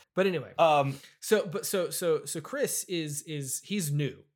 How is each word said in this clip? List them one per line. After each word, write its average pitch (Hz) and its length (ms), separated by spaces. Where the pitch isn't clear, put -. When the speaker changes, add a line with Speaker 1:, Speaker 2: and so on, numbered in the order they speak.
Speaker 1:
But 190 100
anyway, 160 320
Speaker 2:
Um, 147 380
Speaker 1:
so, 214 260
but 185 220
so, 175 240
so, 151 340
so 151 160
Chris 262 440
is, 156 380
is, 143 400
he's 180 280
new, 143 320